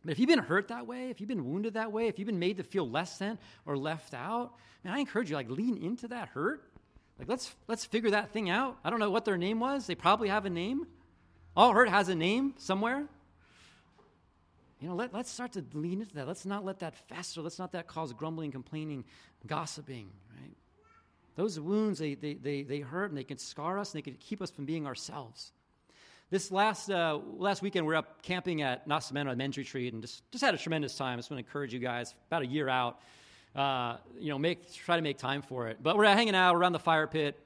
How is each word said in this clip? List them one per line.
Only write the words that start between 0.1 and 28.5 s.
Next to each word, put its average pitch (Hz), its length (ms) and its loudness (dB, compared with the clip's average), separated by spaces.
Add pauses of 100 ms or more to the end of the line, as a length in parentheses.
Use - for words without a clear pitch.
if 131 60 -2
you've 254 100 6
been 311 100 8
hurt 196 300 2
that 240 180 -8
way, 254 220 -8
if 233 100 -10
you've 202 80 -8
been 196 180 -2
wounded 196 300 -2
that 220 160 -4
way, 226 160 0
if 202 100 0
you've 196 80 -4
been 208 140 0
made 180 180 2
to 190 60 -6
feel 165 260 -2
less 175 300 -4
than 214 180 -4 (280)
or 143 120 -2
left 156 360 -6
out, 220 420 -6 (280)
man, 190 100 -6
I 277 60 0
encourage 240 300 0
you, 151 60 0
like, 127 140 -4
lean 208 280 0
into 240 300 -6
that 233 220 -8
hurt. 240 420 -2 (480)
Like, 123 100 -10
let's, 247 240 -2 (140)
let's 220 180 -4
figure 220 240 2
that 208 220 2
thing 214 180 -2
out. 240 340 0
I 160 60 0
don't 233 100 0
know 208 120 2
what 226 140 2
their 196 120 2
name 202 220 0
was. 262 260 0
They 180 80 -2
probably 202 360 4
have 202 160 2
a 196 40 0
name. 196 380 -2 (680)
All 226 180 10
hurt 233 140 10
has 185 220 6
a 185 60 2
name 226 420 2
somewhere. 233 480 0 (1700)
You 143 80 -8
know, 180 80 -4
let, 240 180 -4
let's 240 160 -6
start 240 220 -8
to 180 120 -6 (100)
lean 175 280 -2
into 202 140 -12
that. 139 100 -6
Let's 180 220 -8
not 202 180 -4
let 190 140 -6
that 165 160 -8
fester. - 460 -12
Let's 160 180 -8
not 185 60 -6
let 175 80 -10
that 170 140 -8
cause 160 240 -6
grumbling, 156 400 -6
complaining, 139 540 -8 (400)
gossiping, 135 640 -8 (220)
right? 131 240 -20 (800)
Those 175 240 -2
wounds, 196 400 0
they, 147 160 -2
they, 147 180 -6
they, 139 300 -4
they 143 160 -4
hurt, 165 320 -4
and 147 60 -6
they 131 60 -6
can 135 140 -10
scar 170 400 -6
us, 202 160 -6
and 156 60 -6
they 147 100 -10
can 123 100 -14
keep - 220 -8
us 190 80 -6
from 143 160 -10
being 151 220 -4
ourselves. - 640 -10 (800)
This 190 180 0
last, 196 400 2
uh, 170 300 2 (160)
last 190 260 0
weekend, 185 240 0
we 151 40 2
were 160 80 4
up - 240 -4
camping 180 400 -2